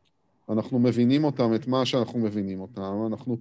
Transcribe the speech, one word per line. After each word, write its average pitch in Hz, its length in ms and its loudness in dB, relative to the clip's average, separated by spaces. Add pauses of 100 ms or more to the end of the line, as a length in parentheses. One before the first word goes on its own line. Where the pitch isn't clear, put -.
(500)
אנחנו 110 300 0
מבינים 123 440 4
אותם, 127 320 2
את 110 120 -4
מה 131 180 2
שאנחנו 123 340 0
מבינים 101 420 -2
אותם, 98 460 -6
אנחנו 113 340 -6